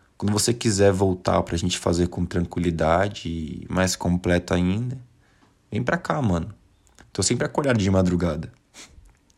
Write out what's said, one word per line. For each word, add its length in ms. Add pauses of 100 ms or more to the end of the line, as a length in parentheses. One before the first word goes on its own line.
(180)
Quando 140
você 220
quiser 380
voltar 520
pra 140
gente 200
fazer 300
com 180
tranquilidade 1040
e 400
mais 260
completo 580
ainda, 460 (720)
vem 120
pra 140
cá, 240
mano. 320 (600)
Tô 100
sempre 220
acordado 320
de 120
madrugada. 600 (880)